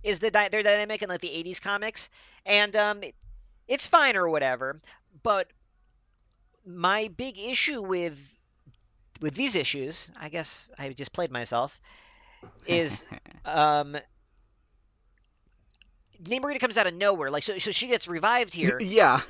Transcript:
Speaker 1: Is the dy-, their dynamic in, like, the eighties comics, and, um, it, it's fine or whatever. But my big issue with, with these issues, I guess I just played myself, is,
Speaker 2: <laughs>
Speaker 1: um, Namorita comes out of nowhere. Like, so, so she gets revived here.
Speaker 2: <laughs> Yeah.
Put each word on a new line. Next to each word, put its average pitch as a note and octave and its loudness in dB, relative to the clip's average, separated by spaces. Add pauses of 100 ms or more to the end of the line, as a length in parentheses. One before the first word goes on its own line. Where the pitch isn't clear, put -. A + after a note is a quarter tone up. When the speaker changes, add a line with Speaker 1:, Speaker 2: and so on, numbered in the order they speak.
Speaker 1:
Is G3+ -2
the G#3+ -2
dy-, G#3 4
their G#3+ 0
dynamic G#3 2
in, G3 -8
like, F3 -4
the F3 -8
eighties E3+ -8
comics, G3+ -6 (340)
and, G#3 4
um, G#3 2
it, D3 -14 (540)
it's C4 -2
fine C#4 6
or F#3 2
whatever. C3+ 0 (420)
But G3+ 0 (1120)
my F#3+ 0
big A#3 -10
issue B3 -2
with, F3 -2 (1040)
with D3+ -2
these A#3+ -2
issues, D3 -4
I D#3 -14
guess D#3+ -10
I C#3 -10
just C3+ -12
played E3+ -4
myself, B2 -4 (880)
is, E3 0 (200)
Speaker 2:
<laughs> - -20
Speaker 1:
um, D3 2 (2250)
Namorita B3+ -4
comes A#3 0
out G3+ 4
of F3 -2
nowhere. F3 2
Like, D3 -2
so, G3+ -4
so G#3 -4
she B3 -2
gets A#3 0
revived G3+ 2
here. D#3 0
Speaker 2:
<laughs> - -4
Yeah. F#3 6